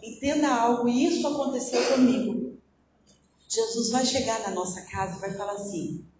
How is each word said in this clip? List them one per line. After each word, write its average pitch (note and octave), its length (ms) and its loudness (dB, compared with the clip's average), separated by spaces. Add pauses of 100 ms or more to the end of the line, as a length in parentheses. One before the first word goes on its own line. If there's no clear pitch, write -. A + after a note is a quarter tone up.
entenda C#4+ 460 0
algo, A#3+ 400 2
e B3+ 180 4
isso D#4+ 220 2
aconteceu B3+ 520 0 (120)
comigo. - 500 4 (1040)
Jesus A#3 420 -2
vai B3+ 160 2
chegar A#3 340 0
na G#3 100 -6
nossa F3+ 300 -6
casa F#3+ 360 -6
e F#3+ 40 -12
vai G3 140 -6
falar G3+ 180 -6
assim: G3 520 -6 (160)